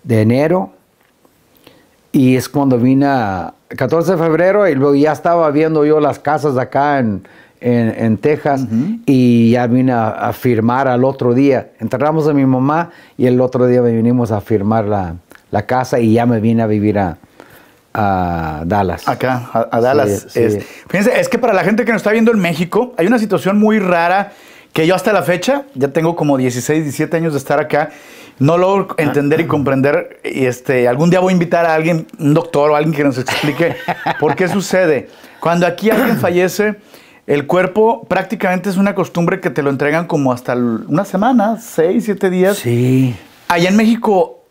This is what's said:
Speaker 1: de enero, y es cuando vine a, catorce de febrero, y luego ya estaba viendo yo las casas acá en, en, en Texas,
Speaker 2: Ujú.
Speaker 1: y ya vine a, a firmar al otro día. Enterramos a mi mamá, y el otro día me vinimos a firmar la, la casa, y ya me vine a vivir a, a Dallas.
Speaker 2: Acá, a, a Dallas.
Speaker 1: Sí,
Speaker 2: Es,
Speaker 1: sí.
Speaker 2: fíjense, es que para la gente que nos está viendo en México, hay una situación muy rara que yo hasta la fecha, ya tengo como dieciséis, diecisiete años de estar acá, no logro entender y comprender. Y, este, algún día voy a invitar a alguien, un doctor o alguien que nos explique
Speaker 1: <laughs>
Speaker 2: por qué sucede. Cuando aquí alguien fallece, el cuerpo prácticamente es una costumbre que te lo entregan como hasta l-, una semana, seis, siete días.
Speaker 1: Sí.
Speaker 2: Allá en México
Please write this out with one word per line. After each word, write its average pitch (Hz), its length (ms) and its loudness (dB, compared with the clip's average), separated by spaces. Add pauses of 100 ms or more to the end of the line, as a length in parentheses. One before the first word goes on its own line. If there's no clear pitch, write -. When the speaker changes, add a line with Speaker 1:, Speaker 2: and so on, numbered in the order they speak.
Speaker 1:
de 110 180 2
enero, 151 500 2 (1400)
y 127 240 4
es 123 140 -4
cuando 139 280 0
vine 131 280 2
a, 101 480 -2 (160)
catorce 156 420 -2
de 185 60 2
febrero, 175 500 2
y 151 80 0
luego 143 200 2
ya 147 160 4
estaba 170 400 0
viendo 156 340 2
yo 151 140 4
las 143 200 0
casas 143 380 -2
acá 139 420 0
en, 104 280 -4 (320)
en, 120 380 0
en 110 200 0
Texas, 147 460 0
Speaker 2:
Ujú. 131 420 -2
Speaker 1:
y 120 460 4
ya 123 160 2
vine 127 240 2
a, 117 180 0
a 107 240 -4
firmar 120 540 0
al 123 160 0
otro 131 300 0
día. 131 460 2
Enterramos 147 480 -2
a 156 60 2
mi 139 120 2
mamá, 139 440 0 (280)
y - 100 0
el 123 140 2
otro 127 260 0
día 123 140 4
me 120 100 2
vinimos 117 400 0
a 104 100 -2
firmar 107 440 0
la, 95 300 -4 (360)
la 104 140 -2
casa, 127 340 -2
y 113 140 2
ya 117 120 2
me 120 140 2
vine 113 240 0
a 113 40 0
vivir 104 320 0
a, 87 180 -2 (760)
a 85 720 -2
Dallas. 92 420 -2
Speaker 2:
Acá, 123 460 -4
a, 117 180 0
a 120 100 0
Dallas. 123 480 0
Speaker 1:
Sí, - 100 -4
Speaker 2:
Es, 110 140 2
Speaker 1:
sí. 104 60 -4 (280)
Speaker 2:
fíjense, 208 320 0
es 175 100 -2
que - 80 -2
para 233 160 0
la 185 100 2
gente 214 220 0
que 214 60 -2
nos 214 100 -2
está 208 100 0
viendo 226 200 4
en 220 80 2
México, 180 580 -2
hay 170 100 0
una 233 120 2
situación 202 400 0
muy 214 200 2
rara 180 540 0 (380)
que 160 160 0
yo 185 80 4
hasta 185 180 0
la 185 80 2
fecha, 180 420 -2 (120)
ya 135 140 -2
tengo 165 260 0
como 147 220 0
dieciséis, 127 460 -2
diecisiete 151 340 -4
años 160 160 -2
de 139 60 -4
estar 143 200 -2
acá, 151 320 -2 (480)
no 156 180 2
logro 190 400 0
entender 143 440 0
y 165 40 0
comprender. 143 800 -2
Y, - 220 -2
este, 123 420 0
algún 143 240 2
día 185 80 4
voy 185 100 2
a 190 40 2
invitar 170 340 0
a 160 80 2
alguien, 160 320 -2 (120)
un 147 140 2
doctor 151 380 0
o 147 40 2
alguien 156 200 0
que 143 80 -2
nos 131 160 0
explique 147 560 -4 (220)
Speaker 1:
<laughs> - 220 -6
Speaker 2:
por - 160 0
qué 185 120 -2
sucede. 175 640 0 (300)
Cuando 175 280 0
aquí 190 240 -2
alguien 226 260 0
fallece, 185 600 0 (500)
el 143 180 0
cuerpo 185 600 0
prácticamente 185 640 -2
es 185 100 -2
una 196 180 0
costumbre 175 440 -2
que 175 120 -4
te 143 100 -4
lo 139 80 0
entregan 147 380 -2
como 139 260 0
hasta 123 200 -6
l-, 120 340 -2
una 180 180 -2
semana, 214 560 0
seis, 180 440 -2
siete 196 260 -2
días. 185 260 2
Speaker 1:
Sí. 123 580 0 (340)
Speaker 2:
Allá 175 200 2
en 196 60 2
México 220 640 2 (120)